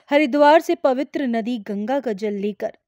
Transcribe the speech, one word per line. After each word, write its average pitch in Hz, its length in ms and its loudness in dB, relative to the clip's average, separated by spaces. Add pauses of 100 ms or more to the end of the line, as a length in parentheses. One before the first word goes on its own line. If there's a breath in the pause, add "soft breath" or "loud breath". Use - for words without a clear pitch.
हरिद्वार 294 520 4
से 339 140 -2
पवित्र 285 520 -2
नदी 233 320 -4
गंगा 214 400 -6
का 240 140 -4
जल 208 220 -6
लेकर 208 420 -6 (100)